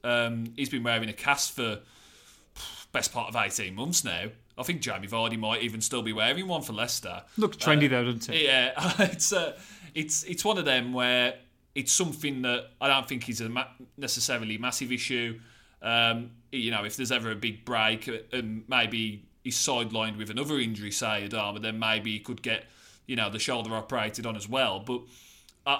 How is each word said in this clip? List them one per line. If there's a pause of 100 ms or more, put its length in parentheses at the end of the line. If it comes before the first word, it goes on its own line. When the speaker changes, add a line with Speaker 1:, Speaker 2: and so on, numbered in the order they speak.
Speaker 1:
Um,
he's
been
wearing
a
cast
for (1120)
best
part
of
eighteen
months
now. (320)
I
think
Jamie
Vardy
might
even
still
be
wearing
one
for
Leicester. (140)
Speaker 2:
Looks
trendy
Speaker 1:
Uh,
Speaker 2:
though,
doesn't
it?
Speaker 1:
Yeah,
<laughs>
it's,
uh, (380)
it's,
it's
one
of
them
where (380)
it's
something
that (100)
I
don't
think
is
a
ma-, (300)
necessarily
massive
issue. (420)
Um, (200)
you
know,
if
there's
ever
a
big
break,
uh, (160)
and
maybe (200)
he's
sidelined
with
another
injury,
say
Adama,
then
maybe
he
could
get, (420)
you
know,
the
shoulder
operated
on
as
well.
But (640)
I,